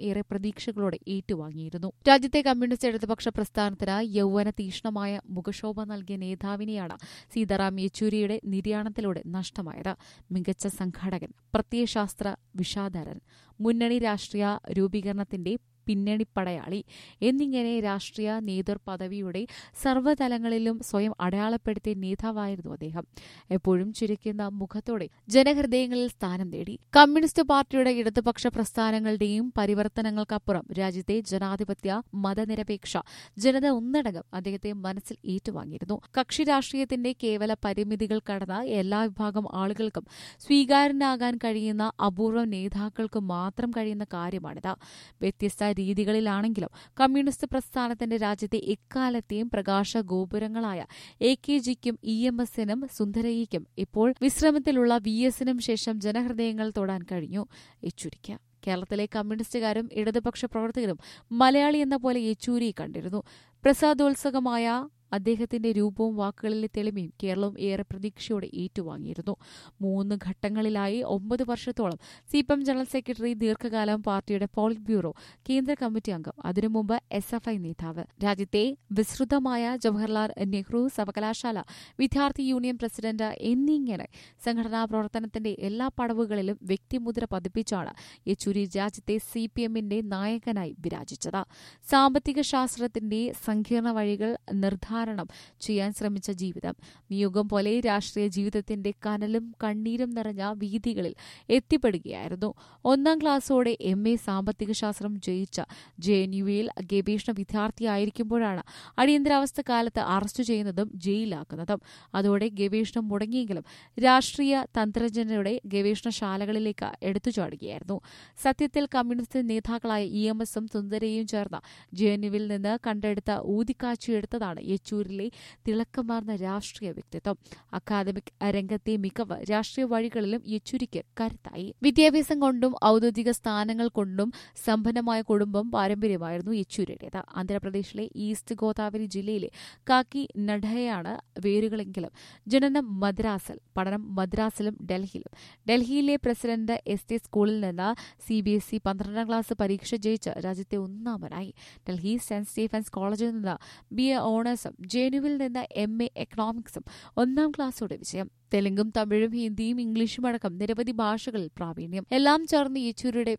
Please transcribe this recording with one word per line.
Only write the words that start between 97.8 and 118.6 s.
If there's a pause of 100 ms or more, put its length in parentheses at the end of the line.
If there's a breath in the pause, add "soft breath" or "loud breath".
ജീവിതത്തിന്റെ
കനലും (120)
കണ്ണീരും
നിറഞ്ഞ (120)
വീഥികളിൽ (400 loud breath)
എത്തിപ്പെടുകയായിരുന്നു. (360 loud breath)
ഒന്നാം
ക്ലാസ്സോടെ (100)
എം
എ
സാമ്പത്തിക
ശാസ്ത്രം
ജയിച്ച (400 loud breath)
ജെ
എൻ
യുവിൽ (300)
ഗവേഷണ
വിദ്യാർത്ഥിയായിരിക്കുമ്പോഴാണ് (360 loud breath)
അടിയന്തരാവസ്ഥ
കാലത്ത്
അറസ്റ്റ്
ചെയ്യുന്നതും
ജയിലാക്കുന്നതും. (340 loud breath)
അതോടെ
ഗവേഷണം
മുടങ്ങിയെങ്കിലും (320 loud breath)
രാഷ്ട്രീയ (200)
തന്ത്രജ്ഞരുടെ (120)
ഗവേഷണശാലകളിലേക്ക് (360)
എടുത്തുചാടുകയായിരുന്നു. (400 loud breath)
സത്യത്തിൽ